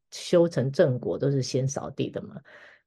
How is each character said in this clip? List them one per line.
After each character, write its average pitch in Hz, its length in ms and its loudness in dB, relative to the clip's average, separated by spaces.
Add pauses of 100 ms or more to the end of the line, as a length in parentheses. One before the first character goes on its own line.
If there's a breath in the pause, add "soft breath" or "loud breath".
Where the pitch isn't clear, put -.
(100)
修 - 380 2
成 139 240 -2
正 135 260 4
果， 170 180 -4
都 151 140 0
是 139 120 0
先 131 260 -2
扫 - 220 -8
地 - 200 -4
的 - 120 -8
嘛。 - 180 -16 (460 loud breath)